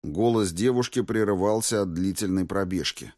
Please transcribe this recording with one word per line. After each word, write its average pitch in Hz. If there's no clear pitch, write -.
Голос 107
девушки 123
прерывался 107
от 87
длительной 92
пробежки. 95